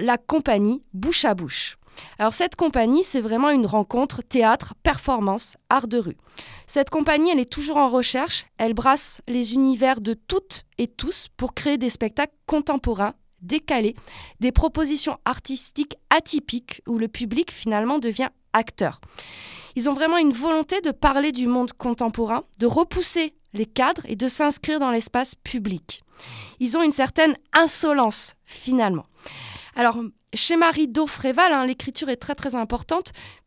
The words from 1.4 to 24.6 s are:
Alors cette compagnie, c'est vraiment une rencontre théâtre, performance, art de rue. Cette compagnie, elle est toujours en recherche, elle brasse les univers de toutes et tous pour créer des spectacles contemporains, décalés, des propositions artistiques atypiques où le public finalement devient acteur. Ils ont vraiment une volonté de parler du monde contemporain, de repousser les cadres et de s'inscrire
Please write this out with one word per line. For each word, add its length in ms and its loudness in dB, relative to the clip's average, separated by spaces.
Alors 120 2
cette 220 0
compagnie, 480 2
c'est 200 -2
vraiment 280 2
une 160 4
rencontre 560 0
théâtre, 520 2
performance, 720 0
art 200 2
de 100 0
rue. 180 -4
Cette 220 0
compagnie, 400 2
elle 100 4
est 100 -4
toujours 280 -2
en 100 4
recherche, 580 0
elle 160 0
brasse 520 0
les 280 -2
univers 460 2
de 140 -2
toutes 480 -6
et 80 0
tous 400 -6
pour 180 -6
créer 220 0
des 140 -2
spectacles 440 -4
contemporains, 680 -2
décalés, 560 -2
des 140 0
propositions 720 0
artistiques 720 -6
atypiques 760 -2
où 120 -2
le 100 -2
public 420 -4
finalement 480 0
devient 300 -2
acteur. 480 -2
Ils 160 0
ont 20 2
vraiment 240 2
une 160 6
volonté 480 0
de 100 -2
parler 400 2
du 160 -2
monde 280 0
contemporain, 720 -2
de 60 0
repousser 720 0
les 140 -2
cadres 400 0
et 100 -8
de 100 -4
s'inscrire 540 0